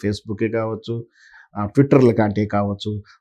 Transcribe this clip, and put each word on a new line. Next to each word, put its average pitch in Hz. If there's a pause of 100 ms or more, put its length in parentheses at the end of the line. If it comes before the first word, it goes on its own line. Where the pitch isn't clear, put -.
Facebook-ఏ 107
కావచ్చు, 113 (520)
ఆ, 104
Twitter-లు 135
కాంటే 104
కావచ్చు, 104 (180)